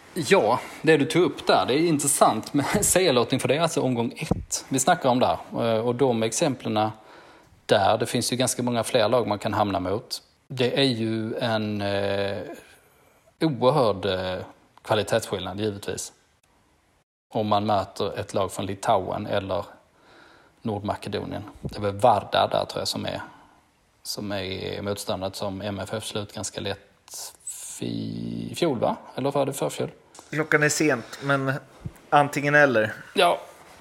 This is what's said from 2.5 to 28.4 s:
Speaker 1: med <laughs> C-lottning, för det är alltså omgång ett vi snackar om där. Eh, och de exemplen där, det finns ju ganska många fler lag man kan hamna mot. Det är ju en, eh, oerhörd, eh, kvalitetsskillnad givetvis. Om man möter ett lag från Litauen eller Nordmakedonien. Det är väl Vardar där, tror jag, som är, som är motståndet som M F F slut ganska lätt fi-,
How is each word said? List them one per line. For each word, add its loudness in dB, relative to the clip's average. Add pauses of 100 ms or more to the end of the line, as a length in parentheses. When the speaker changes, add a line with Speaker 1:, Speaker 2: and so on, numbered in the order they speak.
Speaker 1:
med 2
<laughs> 2
C-lottning, 4
för -4
det 4
är 0
alltså 0
omgång 0
ett -4
vi 0
snackar 2
om 4
där. 2 (140)
Eh, 0
och 0
de 2
exemplen 0 (760)
där, 4
det 0
finns -2
ju -4
ganska -2
många 0
fler 2
lag 2
man -2
kan -4
hamna 0
mot. -4 (240)
Det 0
är 4
ju -2
en, -2
eh, -2 (1000)
oerhörd, 2
eh, -2 (360)
kvalitetsskillnad -2
givetvis. -6 (1200)
Om -2
man 2
möter -2
ett -8
lag -2
från -6
Litauen -2
eller -4 (960)
Nordmakedonien. -6 (180)
Det -10
är -8
väl -2
Vardar 2
där, 0
tror -8
jag, -4
som -4
är, -8 (840)
som -8
är -6
motståndet -6
som -6
M -6
F -10
F -8
slut -8
ganska -8
lätt -12 (120)
fi-, -8